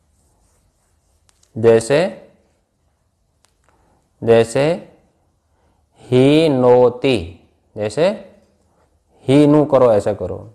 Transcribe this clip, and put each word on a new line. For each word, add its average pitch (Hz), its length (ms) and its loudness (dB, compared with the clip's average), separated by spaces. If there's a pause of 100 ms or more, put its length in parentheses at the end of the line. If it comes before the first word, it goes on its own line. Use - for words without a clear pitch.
(1600)
जैसे, 113 420 2 (2250)
जैसे 117 420 0 (1400)
ही 143 460 2
नोति, 123 680 2 (580)
जैसे 110 320 -4 (1200)
ही 143 200 2
नु 147 180 2
करो, 127 260 2
ऐसा 104 220 -2
करो, 92 240 -10 (180)